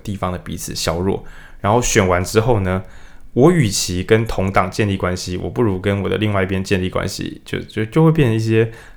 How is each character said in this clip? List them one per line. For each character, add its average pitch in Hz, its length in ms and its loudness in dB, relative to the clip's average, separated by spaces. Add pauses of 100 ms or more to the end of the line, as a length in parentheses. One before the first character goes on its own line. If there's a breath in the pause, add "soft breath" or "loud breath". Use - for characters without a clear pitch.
地 98 140 -6
方 92 160 -4
的 87 60 -6
彼 - 180 -10
此 - 180 -10
削 82 240 -2
弱。 92 240 -2 (380 loud breath)
然 101 120 0
后 120 80 4
选 110 280 4
完 90 160 2
之 107 160 0
后 113 200 2
呢， 92 220 -2 (500 soft breath)
我 147 200 6
与 147 160 2
其 92 340 -4
跟 110 240 2
同 95 240 -2
党 98 180 2
建 104 200 0
立 98 80 0
关 90 200 -2
系， 90 200 -6
我 90 120 -6
不 120 140 -2
如 98 160 0
跟 98 240 0
我 95 60 -2
的 92 100 0
另 107 140 0
外 95 100 0
一 92 40 2
边 95 180 -2
建 95 180 0
立 92 80 -2
关 90 180 -2
系， - 360 -8
就， - 160 -6
就， - 240 -6
就 156 200 4
会 160 60 6
变 156 160 4
成 113 80 2
一 113 60 0
些， 113 320 2 (240 loud breath)